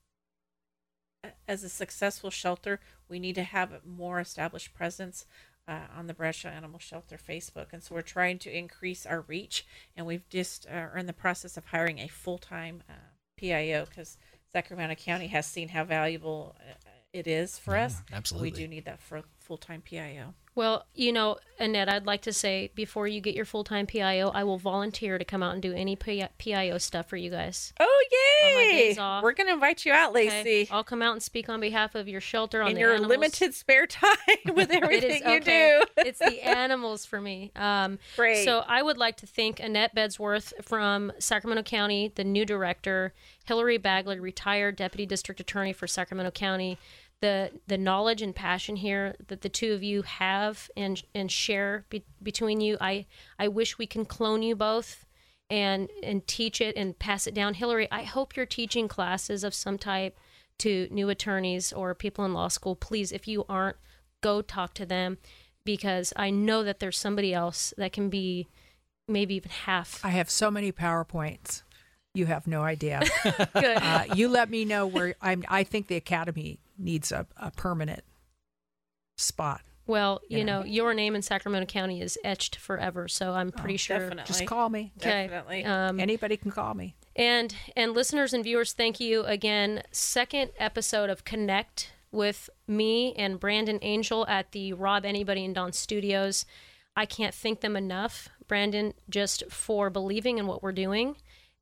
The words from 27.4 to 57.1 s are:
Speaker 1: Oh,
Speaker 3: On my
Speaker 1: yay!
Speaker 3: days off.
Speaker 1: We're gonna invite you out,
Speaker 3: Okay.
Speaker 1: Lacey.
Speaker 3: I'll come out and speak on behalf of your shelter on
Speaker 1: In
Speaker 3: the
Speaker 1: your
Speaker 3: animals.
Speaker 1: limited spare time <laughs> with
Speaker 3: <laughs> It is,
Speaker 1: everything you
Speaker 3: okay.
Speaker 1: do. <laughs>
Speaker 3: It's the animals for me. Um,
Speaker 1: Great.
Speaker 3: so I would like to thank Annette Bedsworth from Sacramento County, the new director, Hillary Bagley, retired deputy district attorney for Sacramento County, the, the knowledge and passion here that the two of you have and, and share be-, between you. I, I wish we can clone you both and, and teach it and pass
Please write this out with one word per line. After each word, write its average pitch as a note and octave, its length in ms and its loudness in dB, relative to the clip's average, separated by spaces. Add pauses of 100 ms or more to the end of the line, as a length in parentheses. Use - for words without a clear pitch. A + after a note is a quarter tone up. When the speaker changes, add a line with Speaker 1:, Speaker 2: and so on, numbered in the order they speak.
Speaker 1:
Oh, C5 260 8 (400)
Speaker 3:
On C#5+ 100 8
my B4+ 80 8
Speaker 1:
yay! G#4+ 80 8
Speaker 3:
days A3+ 260 6
off. G3 260 0
Speaker 1:
We're A#3+ 100 6
gonna F#4+ 200 2
invite D4+ 320 4
you D4 80 6
out, D4+ 180 8
Speaker 3:
Okay. A3 180 6 (140)
Speaker 1:
Lacey. G#3 280 4
Speaker 3:
I'll G#3+ 120 2
come A#3 200 -4
out A#3 100 4
and G#3+ 100 -6
speak A3+ 260 -6
on A3+ 100 -4
behalf G#3+ 360 0
of G3+ 120 -4
your F#3+ 140 -8
shelter A3 420 -2
on G3+ 60 4
Speaker 1:
In A3 60 2
Speaker 3:
the F3+ 60 0
Speaker 1:
your A#3 120 8
Speaker 3:
animals. G#3+ 160 2
Speaker 1:
limited D4+ 440 4
spare C4+ 340 6
time G#4 280 8 (120)
<laughs> G#4 260 6
with D#4+ 180 6
Speaker 3:
<laughs> - 0 -
It F4+ 60 6
is, E4 60 6
Speaker 1:
everything F4 440 4
you A#3+ 100 8
Speaker 3:
okay. D#4+ 420 8
Speaker 1:
do. D#4+ 120 10
<laughs> - 60 2 (100)
Speaker 3:
It's B3 120 -6
the F4+ 220 4
animals B3 640 2
for G3+ 160 -6
me. G3 340 -8
Um, G3 440 0 (160)
Speaker 1:
Great. A3+ 300 6
Speaker 3:
so A#3 220 4
I A#3+ 140 4
would D4 160 2
like A3+ 200 0
to G#3 100 -20
thank A3 320 0
Annette A3 360 2
Bedsworth G#3 580 -2 (100)
from G3+ 560 0
Sacramento A3 440 0
County, G#3 520 0
the G3+ 80 -2
new G3+ 220 2
director, F#3+ 680 -2 (320)
Hillary A#3 320 4
Bagley, F#3+ 420 0
retired G3+ 560 0
deputy G3+ 300 -4
district F#3+ 340 -6
attorney F#3+ 340 -4
for F3+ 140 -8
Sacramento F#3 440 -4
County, F#3 460 -2 (440)
the, G3 300 2 (160)
the G3 100 0
knowledge G3+ 440 2
and G3 140 -6
passion F#3 400 -2
here G3 400 -2 (120)
that G3 140 -10
the G3 80 -4
two A3 240 0
of G3 100 -4
you G3+ 200 -2
have G3+ 760 -2
and, G3 240 -2 (140)
and F#3+ 160 -4
share G3+ 580 -2
be-, G#3 160 -8 (160)
between G#3+ 400 0
you. G#3+ 180 2
I, G3 260 -2 (340)
I G#3 80 2
wish A3 300 0
we A3+ 100 -6
can A3 180 -4
clone A3 380 0
you A3+ 120 2
both A3 500 -2 (440)
and, G3 400 2 (140)
and G3+ 240 -2
teach A3+ 340 -2
it G#3+ 160 0
and F#3+ 220 -4
pass G3 260 -2